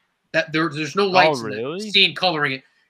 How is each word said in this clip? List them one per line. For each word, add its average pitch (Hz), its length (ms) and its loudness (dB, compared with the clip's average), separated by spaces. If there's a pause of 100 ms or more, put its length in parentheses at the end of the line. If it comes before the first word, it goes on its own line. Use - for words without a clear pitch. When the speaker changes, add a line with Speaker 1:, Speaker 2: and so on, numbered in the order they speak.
(320)
Speaker 1:
that - 200 -2
there, 160 180 0
there's 147 260 -8
no 202 120 2
lights 175 340 4
Speaker 2:
Oh, 113 40 -8
Speaker 1:
in 107 60 -6
the 104 60 -8
Speaker 2:
really? 170 340 -6
Speaker 1:
scene 185 240 2
coloring 147 380 -2
it. 131 100 -10 (260)